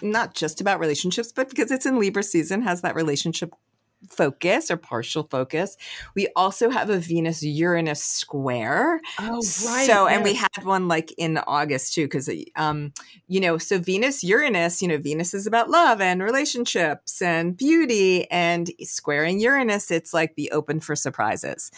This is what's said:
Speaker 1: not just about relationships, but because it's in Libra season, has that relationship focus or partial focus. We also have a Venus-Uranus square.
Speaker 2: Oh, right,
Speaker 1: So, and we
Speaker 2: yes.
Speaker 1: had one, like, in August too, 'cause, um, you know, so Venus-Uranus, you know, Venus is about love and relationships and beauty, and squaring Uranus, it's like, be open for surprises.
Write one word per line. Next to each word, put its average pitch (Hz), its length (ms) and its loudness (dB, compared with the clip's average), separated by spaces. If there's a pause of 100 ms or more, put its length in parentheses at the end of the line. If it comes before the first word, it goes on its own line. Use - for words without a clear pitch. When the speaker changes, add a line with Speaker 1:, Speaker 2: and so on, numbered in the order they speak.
Speaker 1:
not 214 320 -2
just 156 300 -6
about 190 180 0
relationships, 175 520 -2
but 262 180 -2
because 240 200 -2
it's 262 140 -2
in 262 140 2
Libra 202 240 0
season, 180 400 -2
has 175 180 -2
that 170 140 -4
relationship 160 580 -2 (580)
focus 190 600 0
or 170 60 0
partial 127 540 -6
focus. 156 480 -2 (360)
We - 220 0
also 190 320 2
have 220 220 0
a 196 80 2
Venus-Uranus 160 1080 0
square. 143 960 -2 (180)
Speaker 2:
Oh, 220 380 -2
right, 240 300 2
Speaker 1:
So, 202 200 6
and 180 160 2
we 202 100 2
Speaker 2:
yes. 240 100 -2 (140)
Speaker 1:
had - 100 -12
one, 190 220 2
like, 160 280 0
in 160 220 0
August 147 560 -2
too, 156 140 0
'cause, 135 200 -4 (280)
um, 151 360 -2 (360)
you 185 120 0
know, 170 160 2
so 185 220 0
Venus-Uranus, 190 1040 2
you 180 60 0
know, 156 100 0
Venus 151 340 -4
is 196 140 -6
about 226 240 2
love 285 320 4
and 180 200 2
relationships 240 1000 -2
and 175 340 0
beauty, 240 760 4
and 175 400 0 (120)
squaring 151 580 0
Uranus, 226 500 2
it's 165 220 -2
like, 160 240 0
be - 140 -4
open 151 300 -2
for 156 140 -4
surprises. 107 840 -4